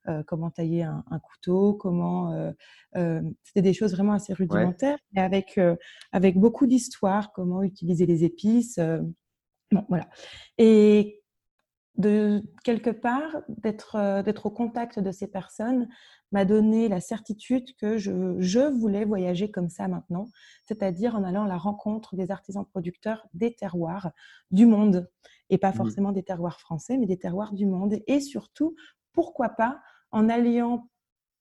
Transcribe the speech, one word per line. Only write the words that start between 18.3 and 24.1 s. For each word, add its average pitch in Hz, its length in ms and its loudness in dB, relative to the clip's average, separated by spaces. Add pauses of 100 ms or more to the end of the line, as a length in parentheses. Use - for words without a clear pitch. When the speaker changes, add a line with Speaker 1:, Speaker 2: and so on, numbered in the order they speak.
Speaker 1:
je 185 200 2
voulais 226 440 0
voyager 190 480 -2
comme 175 180 -4
ça 196 200 -6
maintenant, 180 400 -8 (340)
c'est-à-dire 208 520 -4
en 202 80 -2
allant 190 200 -2
à 214 40 -2
la 185 100 -4
rencontre 208 580 -6
des 185 160 -6
artisans 196 340 -10
producteurs - 680 -8
des 226 200 -4
terroirs 175 580 -8 (380)